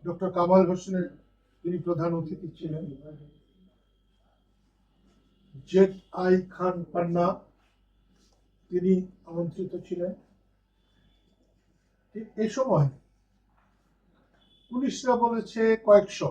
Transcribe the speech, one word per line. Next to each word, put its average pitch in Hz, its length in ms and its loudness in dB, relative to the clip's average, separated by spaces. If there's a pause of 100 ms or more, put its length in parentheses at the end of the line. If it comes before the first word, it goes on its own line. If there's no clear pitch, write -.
ডক্টর 175 320 -4
কামাল 180 320 6
হোসেনের 185 380 -4 (540)
তিনি 175 160 -6 (100)
প্রধান 170 320 -2
অতিথি 165 280 -10 (120)
ছিলেন, 156 240 -10 (2750)
জেড 190 220 6 (320)
আই 185 100 4 (200)
খান 185 220 -2 (160)
পান্না 170 360 0 (1400)
তিনি 180 220 2 (360)
আমন্ত্রিত 170 440 -8 (140)
ছিলেন। 175 260 -6 (2000)
ঠিক 220 140 -12 (180)
এই 220 140 0
সময় 196 300 4 (1800)
পুলিশরা 254 440 -2 (100)
বলেছে 226 380 -2 (260)
কয়েকশো 202 440 4